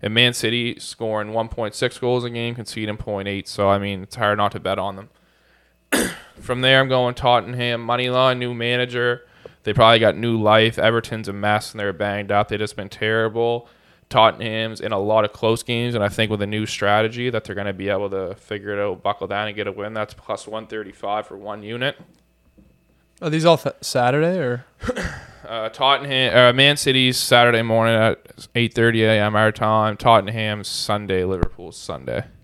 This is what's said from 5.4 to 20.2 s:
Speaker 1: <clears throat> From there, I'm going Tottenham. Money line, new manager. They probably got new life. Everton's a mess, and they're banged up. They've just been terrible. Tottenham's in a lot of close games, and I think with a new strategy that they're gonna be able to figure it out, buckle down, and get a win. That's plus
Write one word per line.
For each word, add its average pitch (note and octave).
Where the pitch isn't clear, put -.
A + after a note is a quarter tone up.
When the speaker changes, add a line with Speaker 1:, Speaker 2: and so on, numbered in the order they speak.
Speaker 1:
<clears throat> -
From B2
there, C3
I'm C3+
going B2+
Tottenham. A#2+
Money B2
line, B2+
new B2
manager. A#2+
They G#2+
probably A2+
got G#2
new A#2
life. A2
Everton's A2+
a G2
mess, G#2
and A2
they're G2+
banged G2+
up. G#2
They've G#2
just G#2+
been F#2+
terrible. A2+
Tottenham's A2
in G#2+
a G2+
lot G#2+
of -
close A2+
games, A#2+
and G#2+
I G2+
think G#2
with G#2+
a G2+
new G#2+
strategy A2
that A2+
they're G2+
gonna G2+
be F#2+
able G2+
to F#2+
figure G2+
it G2+
out, F#2+
buckle G2+
down, G#2
and G#2
get G#2
a G2+
win. G#2
That's G#2+
plus -